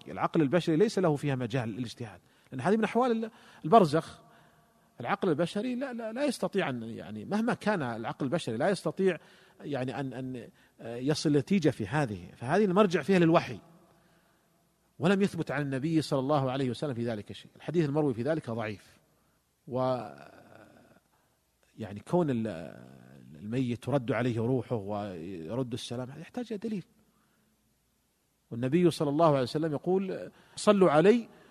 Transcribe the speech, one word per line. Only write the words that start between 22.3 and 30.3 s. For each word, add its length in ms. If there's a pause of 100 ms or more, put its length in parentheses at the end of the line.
الميت 480
ترد 280
عليه 280
روحه 360
ويرد 1000
السلام، 360
هذا 120
يحتاج 300
إلى 60
دليل. 280 (1700)
والنبي 400
صلى 180
الله 180
عليه 140
وسلم 300
يقول: 600 (240)